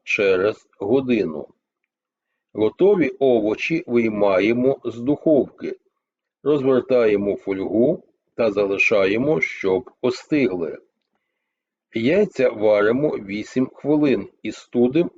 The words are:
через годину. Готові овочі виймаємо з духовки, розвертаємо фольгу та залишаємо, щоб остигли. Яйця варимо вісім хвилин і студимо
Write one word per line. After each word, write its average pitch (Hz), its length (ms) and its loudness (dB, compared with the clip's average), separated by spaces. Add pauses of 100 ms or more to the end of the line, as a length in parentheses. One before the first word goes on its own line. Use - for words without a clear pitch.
через 98 640 0 (100)
годину. 101 720 -2 (1040)
Готові 147 560 2
овочі 123 800 0
виймаємо 113 1000 0
з 117 160 -8
духовки, 135 800 -2 (640)
розвертаємо 123 920 0
фольгу 98 680 -2 (300)
та 117 160 0
залишаємо, 101 920 0
щоб 92 500 -4 (120)
остигли. 98 760 -2 (1160)
Яйця 127 560 0
варимо 107 580 2
вісім 107 640 -4
хвилин 139 540 0 (140)
і 107 100 -8
студимо 123 640 0